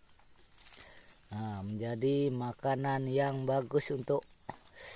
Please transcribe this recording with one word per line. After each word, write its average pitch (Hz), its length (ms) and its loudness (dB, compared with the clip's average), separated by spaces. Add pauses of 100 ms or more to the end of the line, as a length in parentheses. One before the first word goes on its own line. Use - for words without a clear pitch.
(1300)
nah, 104 320 -4
menjadi 117 720 0
makanan 131 800 0
yang 135 320 2
bagus 135 480 2
untuk 139 320 0 (720)